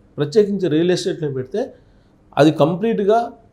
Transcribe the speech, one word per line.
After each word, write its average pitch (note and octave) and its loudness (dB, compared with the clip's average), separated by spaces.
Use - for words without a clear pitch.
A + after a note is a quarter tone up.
ప్రత్యేకించి F#3 0
రియల్ E3 0
ఎస్టేట్లో D#3+ -4
పెడితే G3 -6
అది D#3 6
కంప్లీట్గా G3+ 0